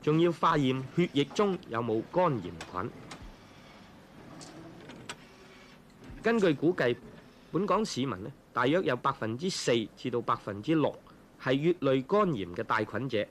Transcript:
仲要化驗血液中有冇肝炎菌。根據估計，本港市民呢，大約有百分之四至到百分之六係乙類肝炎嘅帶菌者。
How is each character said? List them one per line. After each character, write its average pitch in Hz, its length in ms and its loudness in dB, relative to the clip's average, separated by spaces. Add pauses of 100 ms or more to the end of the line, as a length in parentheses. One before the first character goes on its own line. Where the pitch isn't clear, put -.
仲 156 200 2
要 175 100 4
化 165 260 8
驗 131 240 2 (140)
血 170 180 2
液 139 120 2
中 190 340 0 (100)
有 113 140 -4
冇 113 180 0 (120)
肝 175 180 4 (140)
炎 87 100 -10 (180)
菌。 92 180 -6 (3250)
根 233 160 2
據 185 160 4
估 143 180 2
計， 123 240 0 (540)
本 180 160 -2
港 196 180 2
市 - 160 -6
民 135 100 -2 (120)
呢， 135 100 -12 (200)
大 123 160 2
約 175 140 2
有 139 140 0
百 135 160 0
分 113 240 -4
之 175 140 -4
四 - 220 -2 (240)
至 - 140 -6
到 120 100 -2
百 120 160 0
分 104 260 -8
之 156 140 0
六 135 200 0 (460)
係 131 120 2
乙 156 200 2
類 135 300 0
肝 190 280 2
炎 95 220 -4
嘅 117 80 -6
帶 110 220 0
菌 110 240 -6
者。 104 220 -2